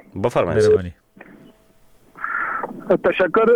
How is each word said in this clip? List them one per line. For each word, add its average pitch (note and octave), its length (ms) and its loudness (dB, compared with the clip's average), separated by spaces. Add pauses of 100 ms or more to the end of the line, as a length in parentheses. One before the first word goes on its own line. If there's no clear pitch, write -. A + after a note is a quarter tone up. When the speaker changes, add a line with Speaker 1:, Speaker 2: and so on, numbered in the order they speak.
(240)
Speaker 1:
بفرمایید G#2+ 380 2
صاحب. G#2+ 100 6
Speaker 2:
مهربانی. F2+ 220 2 (2000)
Speaker 3:
تشکر، F#3+ 520 2